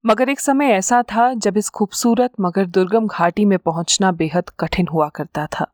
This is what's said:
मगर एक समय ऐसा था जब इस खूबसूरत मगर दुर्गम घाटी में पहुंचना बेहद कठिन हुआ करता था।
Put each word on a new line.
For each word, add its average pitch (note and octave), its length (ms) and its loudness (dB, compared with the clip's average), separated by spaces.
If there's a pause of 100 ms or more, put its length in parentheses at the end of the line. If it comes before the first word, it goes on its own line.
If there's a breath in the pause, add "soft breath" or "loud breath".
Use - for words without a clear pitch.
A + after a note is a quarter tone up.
मगर A3+ 240 2
एक C#4 120 -4
समय C#4 280 2
ऐसा A#3 340 2
था A#3+ 320 0
जब G3+ 220 -2
इस G#3 140 0
खूबसूरत A#3 680 0
मगर F#3+ 260 0
दुर्गम F#3+ 400 0
घाटी F3 380 0
में G3 140 4
पहुंचना E3+ 540 0
बेहद E3 380 -2 (100)
कठिन E3+ 320 0
हुआ D#3 160 0
करता D3+ 400 -8
था। - 260 -6